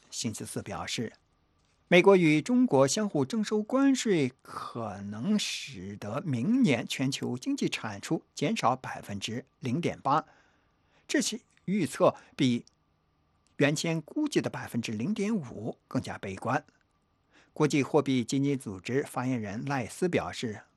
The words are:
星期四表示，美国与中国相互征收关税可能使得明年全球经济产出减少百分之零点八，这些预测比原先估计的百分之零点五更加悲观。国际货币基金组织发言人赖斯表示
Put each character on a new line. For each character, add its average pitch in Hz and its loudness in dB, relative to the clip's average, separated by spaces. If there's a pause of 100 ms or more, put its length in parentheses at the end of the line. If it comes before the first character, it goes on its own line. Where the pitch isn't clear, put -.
(100)
星 - -6
期 107 -10
四 107 -8
表 95 -8
示， - -6 (720)
美 180 8
国 190 10
与 151 6
中 247 4
国 139 6
相 214 -2
互 151 0
征 214 -2
收 214 0
关 269 2
税 165 2
可 101 -10
能 120 -2
使 180 -6
得 104 -6
明 175 2
年 113 4
全 135 -2
球 123 -4
经 269 -4
济 185 -2
产 104 -6
出 - -4 (120)
减 202 -2
少 131 2
百 - -8
分 98 -8
之 117 -6 (160)
零 131 -2
点 98 -4
八， 147 2 (840)
这 302 2
些 - -2 (280)
预 180 0
测 - 4 (200)
比 123 2 (920)
原 147 2
先 165 -2
估 302 -4
计 190 0
的 226 -2
百 123 -8
分 120 -4
之 - -6
零 135 -4
点 214 -2
五 113 -8 (100)
更 - -4
加 104 -8
悲 95 -8
观。 - -2 (880)
国 151 2
际 139 2
货 147 4
币 131 2
基 135 0
金 139 2
组 95 -10
织 139 -2
发 127 -6
言 131 0
人 104 -6
赖 135 -4
斯 - -4
表 92 0
示 107 -8 (140)